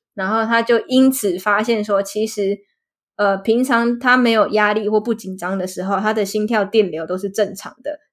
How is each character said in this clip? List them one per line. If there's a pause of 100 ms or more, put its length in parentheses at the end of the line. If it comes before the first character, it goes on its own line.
(140)
然
后
他
就
因
此
发
现
说，
其
实， (580)
呃，
平
常
他
没
有
压
力
或
不
紧
张
的
时
候，
他
的
心
跳
电
流
都
是
正
常
的， (140)